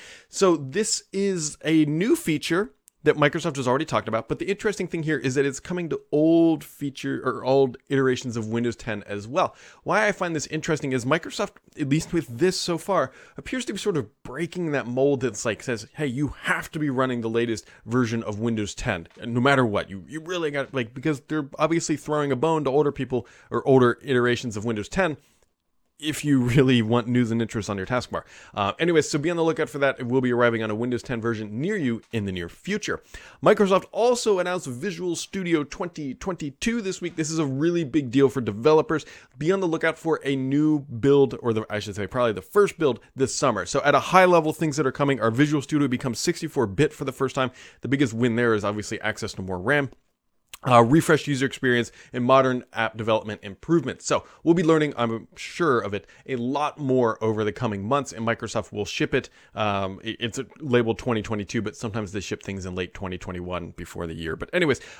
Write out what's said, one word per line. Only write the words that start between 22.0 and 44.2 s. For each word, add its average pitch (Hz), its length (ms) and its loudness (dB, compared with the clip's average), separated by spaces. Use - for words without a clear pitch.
a 127 60 0
bone 156 260 2
to 135 60 0
older 143 240 4
people 127 340 -4
or 117 160 -2
older 123 340 6
iterations 120 540 0
of 104 80 -6
Windows 110 240 -4
ten." 175 300 -2
If 147 260 -4
you 139 160 4
really 123 400 4
want 113 260 2
news 123 240 2
and 117 100 0
interest 107 280 -4
on 101 80 -4
your 92 80 -6
taskbar. 120 380 -4
Uh, 101 240 0
anyways, 160 320 4
so 156 80 -2
be 147 120 -2
on 170 80 -4
the 160 60 0
lookout 160 260 0
for 151 80 -10
that. 139 220 0
It 120 80 -8
will 127 120 2
be 127 140 2
arriving 117 280 2
on 110 80 -2
a 104 60 -4
Windows 120 280 -2
ten 117 180 -6
version 110 400 -4
near 208 160 -2
you 120 240 -2
in 107 140 -2
the 98 80 -4
near 87 160 -6
future. 190 520 -6
Microsoft 196 520 4
also 220 460 2
announced 180 280 -4
Visual 165 480 -6
Studio 170 480 -2
twenty 151 500 -8
twenty-two 190 680 -4
this 190 180 -6
week. 175 160 -8
This 156 160 -4
is 160 80 -4
a 156 60 0
really 160 400 0
big 131 260 -2
deal 135 160 6
for 127 140 -2
developers. 147 640 2
Be 151 140 0
on 196 100 0
the 180 60 0
lookout 160 300 0
for 160 280 0
a 139 100 0
new 147 440 2
build, 135 600 4
or 117 120 0
the, 110 160 -2
I 104 100 -4
should 101 160 -8
say, 98 120 -6
probably 120 260 0
the 92 80 -10
first - 360 2
build 139 220 0
this 131 180 0
summer. 107 320 0
So 139 180 -2
at 143 120 4
a 135 60 4
high 185 240 6